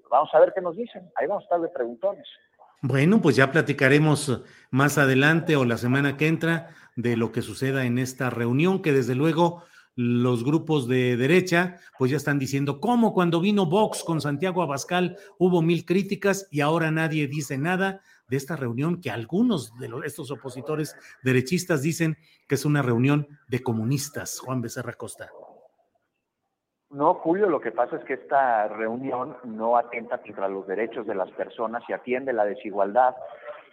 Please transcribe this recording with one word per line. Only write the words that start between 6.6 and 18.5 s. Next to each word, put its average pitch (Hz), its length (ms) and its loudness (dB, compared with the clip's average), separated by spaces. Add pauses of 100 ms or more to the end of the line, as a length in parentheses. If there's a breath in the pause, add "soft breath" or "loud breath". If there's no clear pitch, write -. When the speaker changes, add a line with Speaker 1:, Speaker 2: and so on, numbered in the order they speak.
Speaker 2:
de 120 220 0
lo 113 140 0
que 120 100 -4
suceda 131 440 -4
en 120 120 0
esta 127 320 -4
reunión, 139 540 0
que 151 100 2
desde 127 220 2
luego 165 480 2 (320 loud breath)
los 120 480 0
grupos 147 440 0
de 123 300 2
derecha, 180 600 2 (200 loud breath)
pues 131 140 0
ya 147 60 0
están 143 200 -2
diciendo, 139 440 -2
¿cómo 226 320 2
cuando 170 260 2
vino 196 260 2
Vox 208 380 0
con 160 180 -2
Santiago 151 400 -2
Abascal 175 560 -2 (220 loud breath)
hubo 180 240 4
mil 165 220 2
críticas 196 680 0
y 147 100 0
ahora 160 300 2
nadie 156 360 0
dice 143 300 -6
nada 185 440 -2 (260 soft breath)
de 127 100 -2
esta 143 180 -6